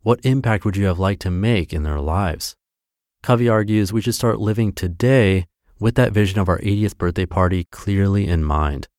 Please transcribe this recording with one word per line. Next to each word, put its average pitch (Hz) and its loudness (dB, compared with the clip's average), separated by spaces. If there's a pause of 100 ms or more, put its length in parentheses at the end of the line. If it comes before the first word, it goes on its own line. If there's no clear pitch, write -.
What 120 0
impact 123 0
would 98 -2
you 101 0
have 90 0
liked 95 -2
to 92 -2
make 95 -2
in 78 -4
their 73 -4
lives? 80 -4 (680)
Covey 120 2
argues 107 2
we 110 0
should 117 -2
start 113 0
living 107 0
today 95 2 (320)
with 113 0
that 120 2
vision 101 0
of 95 0
our 90 0
eightieth 104 -2
birthday 90 -2
party 90 0
clearly 98 0
in 82 0
mind. 76 -2 (120)